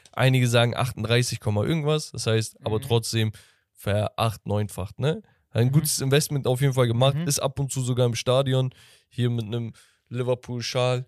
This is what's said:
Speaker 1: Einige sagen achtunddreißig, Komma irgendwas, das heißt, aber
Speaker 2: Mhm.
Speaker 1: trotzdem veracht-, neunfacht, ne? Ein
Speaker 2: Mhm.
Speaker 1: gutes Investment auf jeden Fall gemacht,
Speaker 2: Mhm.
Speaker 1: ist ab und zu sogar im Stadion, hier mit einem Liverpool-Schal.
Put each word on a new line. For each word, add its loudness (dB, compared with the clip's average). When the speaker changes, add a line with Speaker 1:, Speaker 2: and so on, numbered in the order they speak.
Speaker 1:
Einige 4
sagen 4
achtunddreißig, 0
Komma 0
irgendwas, -2
das -8
heißt, 0
aber -2
Speaker 2:
Mhm. -4
Speaker 1:
trotzdem 0
veracht-, -2
neunfacht, -4
ne? -2
Ein 2
Speaker 2:
Mhm. 0
Speaker 1:
gutes 0
Investment 0
auf 0
jeden 4
Fall 2
gemacht, 2
Speaker 2:
Mhm. -4
Speaker 1:
ist 0
ab -4
und -4
zu -4
sogar 0
im 0
Stadion, 0
hier -2
mit -2
einem -6
Liverpool-Schal. -4